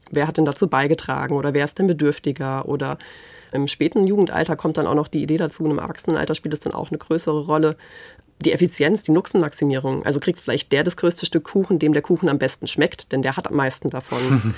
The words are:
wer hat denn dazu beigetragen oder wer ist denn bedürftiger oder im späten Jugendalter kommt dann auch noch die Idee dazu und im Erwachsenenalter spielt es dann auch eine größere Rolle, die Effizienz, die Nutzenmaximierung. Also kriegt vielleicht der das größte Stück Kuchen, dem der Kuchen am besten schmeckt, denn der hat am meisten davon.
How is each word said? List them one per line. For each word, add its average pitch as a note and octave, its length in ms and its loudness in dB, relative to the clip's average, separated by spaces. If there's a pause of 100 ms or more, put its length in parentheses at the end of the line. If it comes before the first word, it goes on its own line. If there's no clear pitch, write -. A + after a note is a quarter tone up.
(120)
wer D3 160 0
hat D#3 100 -6
denn D#3+ 80 4
dazu C#3+ 220 0
beigetragen C#3 680 0
oder C#3+ 200 0
wer C#3+ 100 2
ist - 140 -6
denn F#3+ 80 4
bedürftiger C#3+ 800 0
oder C#3 320 -4 (540)
im C#3 140 0
späten F3+ 380 2
Jugendalter F3 500 2
kommt D#3+ 220 -4
dann D3+ 100 0
auch C#3 80 0
noch D3+ 120 0
die D3 160 -2
Idee D#3 140 0
dazu D#3+ 260 -4
und D3+ 80 2
im D3 80 -2
Erwachsenenalter D#3 560 -2
spielt D3+ 180 -6
es D3 60 -4
dann - 140 -6
auch - 160 -6
eine D#3 80 -4
größere D3+ 480 -2
Rolle, D#3 300 2 (640)
die - 120 2
Effizienz, F3 520 2
die - 80 2
Nutzenmaximierung. C#3+ 920 0
Also C#3+ 140 0
kriegt E3+ 220 -4
vielleicht - 300 -4
der C#3+ 120 4
das F3 140 -2
größte - 280 0
Stück D#3+ 200 0
Kuchen, G3 340 0
dem D3+ 140 2
der D3 80 2
Kuchen F3 280 2
am C#3+ 80 2
besten - 300 -2
schmeckt, - 440 -2
denn C3+ 100 -2
der C3 160 -2
hat - 100 -4
am - 80 -4
meisten C#3 340 -2
davon. B2+ 680 0